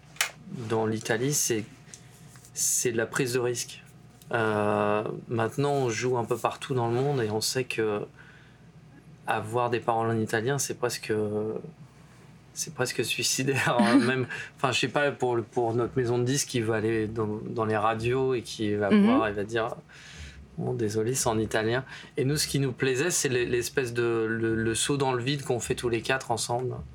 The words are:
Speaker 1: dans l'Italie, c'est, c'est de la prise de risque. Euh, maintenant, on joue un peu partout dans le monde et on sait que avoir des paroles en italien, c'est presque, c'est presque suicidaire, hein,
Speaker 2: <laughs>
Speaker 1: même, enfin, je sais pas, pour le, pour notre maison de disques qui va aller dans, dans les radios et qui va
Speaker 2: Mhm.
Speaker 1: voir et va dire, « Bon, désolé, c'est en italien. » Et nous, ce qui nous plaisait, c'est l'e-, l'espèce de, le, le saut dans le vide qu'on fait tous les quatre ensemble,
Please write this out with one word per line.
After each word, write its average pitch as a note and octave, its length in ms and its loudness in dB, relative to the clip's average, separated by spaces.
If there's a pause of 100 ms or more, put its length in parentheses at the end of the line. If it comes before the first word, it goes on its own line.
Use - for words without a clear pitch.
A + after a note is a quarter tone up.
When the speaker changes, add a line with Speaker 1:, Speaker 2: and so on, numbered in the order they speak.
(680)
Speaker 1:
dans A2 160 2
l'Italie, A2+ 480 0
c'est, A2 320 0 (880)
c'est - 380 0
de A2+ 60 -2
la A2+ 100 2
prise B2+ 260 -2
de B2+ 60 4
risque. A#2+ 400 -2 (520)
Euh, G#2+ 720 2 (240)
maintenant, A#2+ 460 0
on C3+ 160 2
joue A#2+ 280 0
un A#2 80 2
peu A#2 120 -2
partout - 380 -2
dans A#2+ 120 2
le A#2 60 2
monde C3+ 280 2
et G#2+ 80 2
on G#2+ 120 0
sait B2+ 240 0
que G#2+ 360 0 (1300)
avoir A#2 420 0
des A#2 100 0
paroles A2+ 300 0
en A2+ 100 2
italien, A2+ 400 0
c'est - 160 -2
presque, - 360 -2 (1400)
c'est - 200 -8
presque B2 300 -2
suicidaire, C3 760 0
hein, G#3+ 180 6
Speaker 2:
<laughs> C4+ 100 4
Speaker 1:
même, B2+ 200 0 (300)
enfin, C3 140 0
je - 100 0
sais C#3 60 0
pas, C#3+ 240 2
pour B2 240 0
le, A#2 80 0
pour A#2 300 -2
notre A#2 240 0
maison A#2+ 200 2
de B2 60 2
disques C3+ 260 0
qui B2 120 0
va A2+ 140 0
aller A2 320 0
dans, G#2+ 400 -4
dans A#2+ 180 -2
les G#2+ 120 2
radios A#2 560 2
et A#2+ 80 -2
qui G#2 340 -2
va G3+ 160 2
Speaker 2:
Mhm. G3+ 140 8
Speaker 1:
voir G#3+ 220 4
et G#3 60 -2
va G3+ 100 -2
dire, « G#3 320 -2 (840)
Bon, B2 140 -2
désolé, A2 420 0
c'est C3 140 0
en A2 100 2
italien. » A2 440 0 (340)
Et C3 80 2
nous, C#3+ 120 2
ce - 100 0
qui C#3+ 120 0
nous C3+ 140 0
plaisait, C3+ 380 2
c'est D3 180 0
l'e-, B2 160 2
l'espèce A#2+ 480 0
de, A#2 360 2
le, A2+ 260 0
le A2+ 200 0
saut C#3+ 220 0
dans C3+ 160 2
le A#2+ 100 -2
vide C#3 200 -2
qu'on B2 160 0
fait - 160 -2
tous B2 140 -2
les A2+ 120 0
quatre C3+ 300 0
ensemble, A#2+ 440 -2 (200)